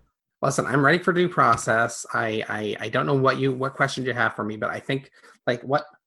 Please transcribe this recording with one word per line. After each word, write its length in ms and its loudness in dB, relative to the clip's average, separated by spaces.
Listen, 240 0
I'm 180 2
ready 160 6
for 140 0
due 160 2
process. 840 2
I, 360 -2
I, 360 -4
I 40 -6
don't 160 0
know 80 0
what 240 4
you, 160 0
what 220 -4
questions 320 -2
you 60 0
have 220 0
for 80 -4
me, 140 -6
but 140 -4
I 80 -8
think, 300 -4
like, 160 0
what, 220 0